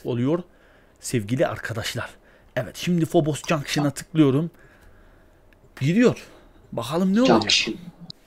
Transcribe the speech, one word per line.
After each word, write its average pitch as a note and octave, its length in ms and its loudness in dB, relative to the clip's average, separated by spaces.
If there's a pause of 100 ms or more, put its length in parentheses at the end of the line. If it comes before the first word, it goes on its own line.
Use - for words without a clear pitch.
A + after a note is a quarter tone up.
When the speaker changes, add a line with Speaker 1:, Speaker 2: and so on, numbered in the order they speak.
Speaker 1:
oluyor C#3 380 -2 (560)
sevgili A2+ 480 -2
arkadaşlar. G#2+ 600 -8 (460)
Evet, A#2+ 220 -8
şimdi E3+ 280 0
Phobos D3+ 420 2
Junction'a D3 440 -2
tıklıyorum. D#3 600 2 (1300)
Gidiyor. F3 460 2 (440)
Bakalım E3 440 0
ne A#3 60 4
olacak. B3+ 200 6 (100)
Speaker 2:
Junction. - 240 -2 (520)